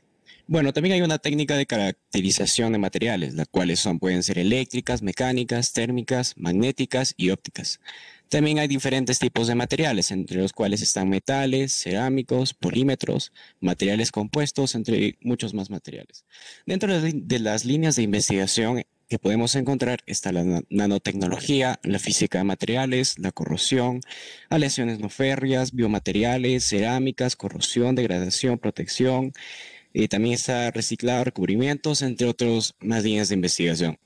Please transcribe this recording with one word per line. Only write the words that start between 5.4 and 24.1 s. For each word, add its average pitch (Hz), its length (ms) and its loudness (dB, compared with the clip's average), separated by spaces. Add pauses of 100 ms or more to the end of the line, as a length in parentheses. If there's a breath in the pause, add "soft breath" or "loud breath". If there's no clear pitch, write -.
térmicas, 123 640 -2
magnéticas 127 800 0
y - 140 0
ópticas. - 500 -6 (480 loud breath)
También 151 320 2
hay 151 80 2
diferentes 131 520 0
tipos 117 280 0
de 117 80 2
materiales, 123 560 0
entre 92 300 -2
los 95 100 2
cuales 104 300 0
están - 260 0
metales, 135 640 0
cerámicos, 127 840 -2
polímetros, - 760 0 (300 soft breath)
materiales 101 500 0
compuestos, 135 640 -2
entre 107 460 0
muchos 117 320 -4
más 98 160 -4
materiales. - 560 -14 (400 loud breath)
Dentro 185 340 0
de, 160 160 0
de 131 240 0
las 110 240 0
líneas 151 320 2
de 123 60 2
investigación 104 840 2 (240)
que 117 120 -2
podemos 117 360 2
encontrar 123 520 0
está 98 260 -4
la 87 100 2
na-, 87 260 2
nanotecnología, 101 1120 0
la 98 160 -2
física - 400 0
de 92 40 2
materiales, 127 760 0
la 90 140 -4
corrosión, 123 680 0 (480 loud breath)